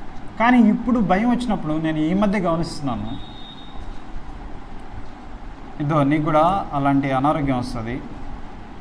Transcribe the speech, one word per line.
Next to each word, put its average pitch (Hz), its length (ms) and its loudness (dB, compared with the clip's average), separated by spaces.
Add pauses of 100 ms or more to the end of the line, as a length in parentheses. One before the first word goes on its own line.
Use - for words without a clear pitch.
(400)
కానీ 233 300 8
ఇప్పుడు 247 300 2
భయం 202 300 4
వచ్చినప్పుడు 196 440 0
నేను 160 240 0
ఈ 156 160 2
మధ్య 202 260 2
గమనిస్తున్నాను, 139 680 -2 (2750)
"ఇదో 147 200 4
నీకు 151 220 4
కూడా 165 480 4
అలాంటి 139 380 4
అనారోగ్యం 139 460 2
వస్తుంది, 120 360 -4 (880)